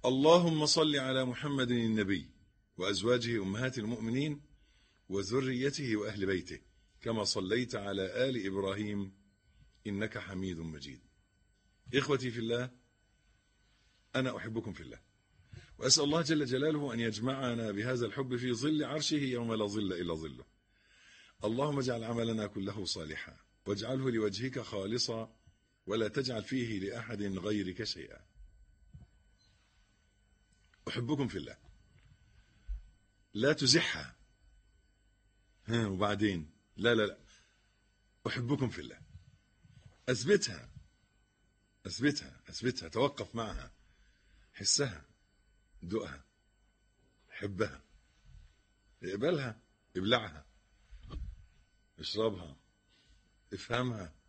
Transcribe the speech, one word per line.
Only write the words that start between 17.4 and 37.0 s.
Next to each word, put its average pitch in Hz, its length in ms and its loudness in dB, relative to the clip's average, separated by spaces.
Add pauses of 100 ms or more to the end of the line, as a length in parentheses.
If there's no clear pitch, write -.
بهذا 120 340 0
الحب 127 300 -4
في 123 180 0
ظل 147 300 2
عرشه 147 320 0
يوم 120 380 0
لا 107 120 2
ظل 101 280 0
إلا 85 200 -2
ظله. 76 380 -8 (920)
اللهم 135 360 2
اجعل 120 240 0
عملنا 113 440 0
كله 101 380 -4
صالحا، 78 520 -6 (280)
واجعله 123 460 -2
لوجهك 113 480 0
خالصا، 113 760 -4 (500)
ولا 107 220 2
تجعل 120 360 -2
فيه 117 360 -2
لأحد 104 440 -4
غيرك 98 600 -2
شيئا. - 360 -8 (2750)
أحبكم 131 400 0
في 98 100 -4
الله، 62 200 -8 (1800)
لا 131 200 4
تزحها. 135 640 4 (1500)
ها، 113 220 2
وبعدين؟ 98 640 2 (260)
لا، 117 180 6
لا، 107 80 6